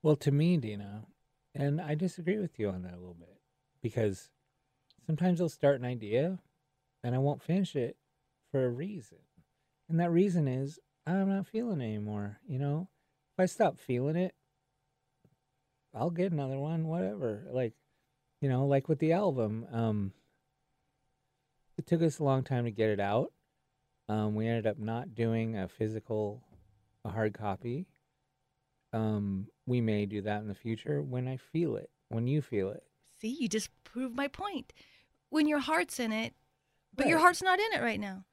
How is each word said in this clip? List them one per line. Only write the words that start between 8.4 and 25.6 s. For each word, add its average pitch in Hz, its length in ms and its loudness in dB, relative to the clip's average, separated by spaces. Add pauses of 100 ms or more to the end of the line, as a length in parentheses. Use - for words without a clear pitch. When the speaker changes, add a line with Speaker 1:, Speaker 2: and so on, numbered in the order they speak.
Speaker 1:
for 135 140 2
a 123 60 2
reason. 151 480 -10 (720)
And 160 100 4
that 170 100 2
reason 170 380 4
is 135 300 -4 (280)
I'm 196 220 2
not 196 180 0
feeling 220 360 -4
it - 20 -4
anymore, 104 540 -4 (100)
you 135 100 -4
know? 143 300 -2 (460)
If - 80 2
I - 40 6
stop - 320 2
feeling 135 380 -2
it, 180 180 -2 (1600)
I'll 127 180 -2
get 180 200 0
another 139 280 -2
one, 160 280 -2
whatever. 160 640 -2
Like, 123 220 2 (680)
you 139 80 2
know, 127 180 4
like 139 220 4
with 151 120 2
the 160 120 4
album, 123 600 0
um, 107 400 0 (1600)
it - 100 -10
took 170 160 2
us 165 180 2
a 156 40 0
long 135 200 4
time 123 200 0
to 120 60 0
get 110 200 2
it 101 100 0
out. 107 320 2 (760)
Um, 107 280 0
we 110 100 -2
ended 113 220 0
up 104 100 -2
not 113 380 -6
doing 113 400 0
a 95 100 -4